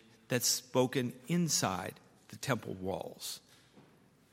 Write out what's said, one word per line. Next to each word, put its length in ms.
that's 200
spoken 640
inside 680
the 80
temple 440
walls. 600